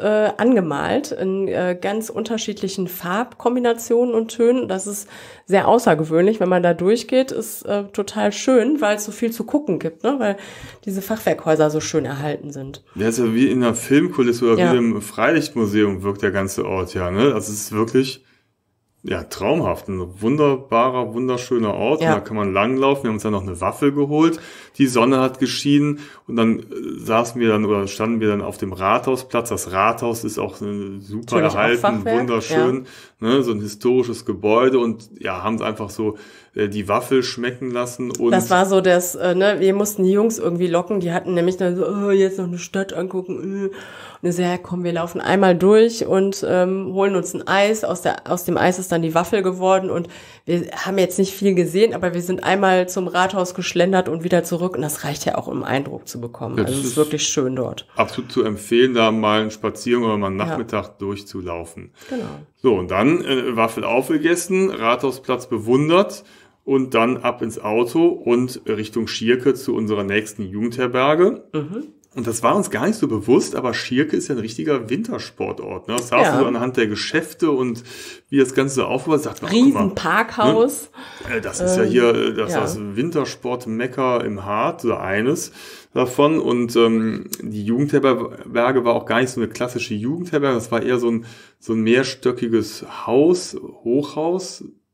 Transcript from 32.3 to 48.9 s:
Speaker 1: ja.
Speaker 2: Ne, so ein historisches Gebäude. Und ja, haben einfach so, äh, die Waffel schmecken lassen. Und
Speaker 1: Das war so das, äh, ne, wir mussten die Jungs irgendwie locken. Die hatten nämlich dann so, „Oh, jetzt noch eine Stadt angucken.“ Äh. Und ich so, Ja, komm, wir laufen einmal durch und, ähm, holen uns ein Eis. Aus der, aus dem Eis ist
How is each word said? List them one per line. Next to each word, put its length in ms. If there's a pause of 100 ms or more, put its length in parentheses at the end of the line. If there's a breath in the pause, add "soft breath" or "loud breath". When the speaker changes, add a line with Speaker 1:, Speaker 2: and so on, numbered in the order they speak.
Speaker 1:
ja. 80
Speaker 2:
Ne, 140
so 80
ein 100
historisches 640
Gebäude. 540
Und 300 (100)
ja, 220
haben 200
einfach 300
so, 260 (380 loud breath)
äh, 120
die 220
Waffel 340
schmecken 480
lassen. 400
Und 200
Speaker 1:
Das 180
war 160
so 160
das, 340
äh, 200
ne, 240
wir 140
mussten 300
die 80
Jungs 280
irgendwie 280
locken. 320
Die 140
hatten 220
nämlich 220
dann 200
so, 100
„Oh, 240
jetzt 280
noch 80
eine 120
Stadt 340
angucken.“ 720
Äh. 20 (540 loud breath)
Und 60
ich 60
so, 60
Ja, 160
komm, 260
wir 100
laufen 280
einmal 340
durch 520
und, 400
ähm, 460
holen 220
uns 200
ein 120
Eis. 360
Aus 180
der, 300
aus 140
dem 120
Eis 220
ist 120